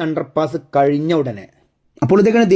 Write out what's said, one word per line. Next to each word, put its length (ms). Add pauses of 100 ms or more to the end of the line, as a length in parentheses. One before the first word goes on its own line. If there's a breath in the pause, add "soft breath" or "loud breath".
അണ്ടർപാസ് 540 (180)
കഴിഞ്ഞ 360 (100)
ഉടനെ. 240 (580)
അപ്പോൾ 180
ഇതൊക്കെയാണ് 340